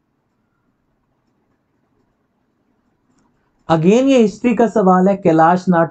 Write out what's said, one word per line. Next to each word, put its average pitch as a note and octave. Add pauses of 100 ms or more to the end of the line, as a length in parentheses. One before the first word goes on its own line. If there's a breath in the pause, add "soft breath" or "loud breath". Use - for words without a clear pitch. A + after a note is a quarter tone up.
(3750)
Again F#3+
ये C4+
हिस्ट्री A3+
का A3+
सवाल F#3
है, G3
कैलाशनाथ E3+